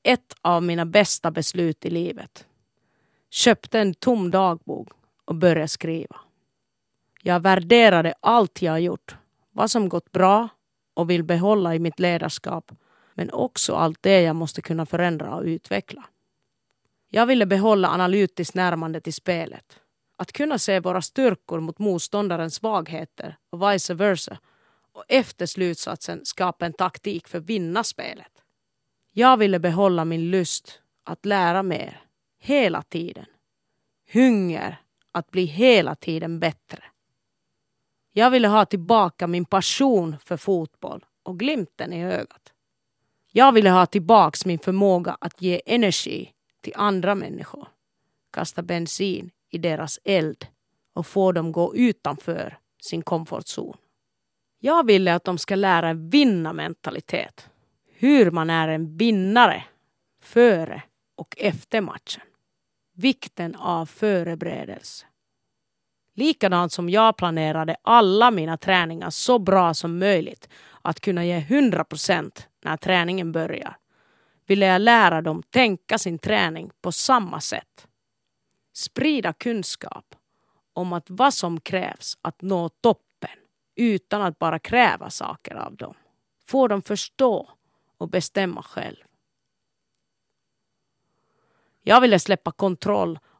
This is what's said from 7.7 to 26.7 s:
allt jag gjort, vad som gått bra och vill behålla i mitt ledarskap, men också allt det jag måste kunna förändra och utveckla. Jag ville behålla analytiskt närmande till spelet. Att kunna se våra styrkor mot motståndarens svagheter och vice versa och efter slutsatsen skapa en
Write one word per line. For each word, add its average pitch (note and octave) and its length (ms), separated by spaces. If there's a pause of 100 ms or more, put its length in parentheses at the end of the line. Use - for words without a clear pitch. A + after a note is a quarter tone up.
allt A3 420
jag D#3+ 180
gjort, - 360 (340)
vad G#3+ 200
som G#3+ 180
gått E3+ 240
bra G3 360 (460)
och E3+ 160
vill E3+ 140
behålla F3 500
i E3 40
mitt E3 200
ledarskap, E3+ 720 (420)
men F3 160
också - 440
allt D#3+ 280
det F#3+ 180
jag E3 160
måste E3 260
kunna D#3+ 240
förändra E3+ 480
och D#3+ 80
utveckla. E3 600 (1040)
Jag A3+ 180
ville B3 200
behålla G3 420
analytiskt F3+ 680
närmande E3 460
till D#3+ 140
spelet. - 680 (360)
Att - 160
kunna D4 260
se G3 220
våra F3+ 220
styrkor G3+ 580
mot D#3+ 180
motståndarens F3+ 760
svagheter E3 840 (140)
och F3 120
vice G3 320
versa F#3 440 (600)
och - 100
efter B3 380
slutsatsen - 800
skapa F3 420
en E3+ 60